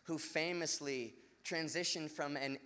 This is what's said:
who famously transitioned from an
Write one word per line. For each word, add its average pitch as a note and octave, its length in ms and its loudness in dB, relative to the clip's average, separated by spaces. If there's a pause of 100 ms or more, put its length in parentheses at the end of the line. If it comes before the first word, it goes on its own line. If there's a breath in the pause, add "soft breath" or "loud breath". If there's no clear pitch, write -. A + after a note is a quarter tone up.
who D#3+ 120 0
famously D3+ 960 0 (300 loud breath)
transitioned D#3+ 680 0
from C#3+ 240 -2
an C3+ 300 0